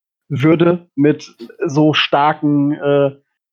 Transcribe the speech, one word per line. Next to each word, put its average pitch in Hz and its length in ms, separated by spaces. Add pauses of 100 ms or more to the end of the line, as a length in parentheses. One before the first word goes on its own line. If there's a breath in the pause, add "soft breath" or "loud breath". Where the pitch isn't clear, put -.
(280)
würde, 160 680
mit 147 380 (320)
so 151 280
starken, 147 800
äh, 143 440 (360)